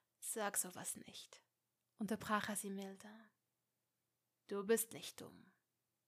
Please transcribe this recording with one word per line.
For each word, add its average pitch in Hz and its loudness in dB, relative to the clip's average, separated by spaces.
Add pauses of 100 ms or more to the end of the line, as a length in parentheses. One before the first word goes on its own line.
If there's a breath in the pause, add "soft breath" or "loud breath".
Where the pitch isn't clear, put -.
(200 soft breath)
„Sag 202 0
sowas - 0
nicht“, - -12 (580)
unterbrach 208 2
er 208 -2
sie 196 -2
milde. 196 -6 (1400)
„Du 202 0
bist 226 6
nicht - -8
dumm. - -14 (540)